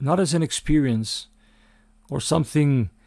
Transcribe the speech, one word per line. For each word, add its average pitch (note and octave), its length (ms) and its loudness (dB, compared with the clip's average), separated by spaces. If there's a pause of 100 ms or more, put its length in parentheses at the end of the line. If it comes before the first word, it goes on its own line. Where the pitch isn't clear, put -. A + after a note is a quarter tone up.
not D#3 200 0
as E3 140 0
an E3 80 2
experience C3 840 -2 (840)
or C#3+ 100 -4
something C#3+ 720 2 (160)